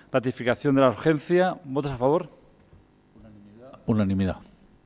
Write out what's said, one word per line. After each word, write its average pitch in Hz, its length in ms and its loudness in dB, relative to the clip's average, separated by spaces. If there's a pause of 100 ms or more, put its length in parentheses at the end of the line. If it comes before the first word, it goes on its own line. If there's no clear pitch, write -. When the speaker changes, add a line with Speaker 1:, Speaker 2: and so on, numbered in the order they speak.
(120)
Speaker 1:
ratificación 123 640 -2
de 135 80 4
la 135 60 6
urgencia. 160 760 0
¿Votos 143 280 -6
a 127 80 -10
favor? 147 320 0 (1500)
Speaker 2:
Unanimidad. 98 520 0 (480)